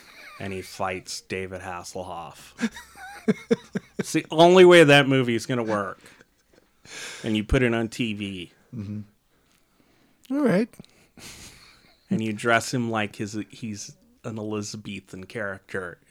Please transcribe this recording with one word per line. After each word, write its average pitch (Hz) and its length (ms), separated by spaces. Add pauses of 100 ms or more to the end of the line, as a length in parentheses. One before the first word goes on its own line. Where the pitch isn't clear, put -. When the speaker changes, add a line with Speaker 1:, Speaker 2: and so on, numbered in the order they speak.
(400)
Speaker 1:
And 98 120
he 92 100
fights - 600
David 92 400
Hasselhoff. 92 1080
<laughs> - 0 (1300)
It's - 140
the 160 180
only 175 340
way 175 200
that 143 240
movie 131 260
is 110 120
gonna 120 180
work. 101 340 (1300)
And 110 120
you 107 60
put 131 220
it 117 100
on 117 140
T 113 260
V. 98 380 (220)
Speaker 2:
Mm-hmm. 104 260 (1400)
Speaker 3:
All 294 80
right. 214 240 (1400)
Speaker 1:
And 113 140
you 110 100
dress 113 400
him 120 200
like 107 240
his, 107 200 (140)
he's - 460 (280)
an 113 140
Elizabethan 104 840
character 95 720 (120)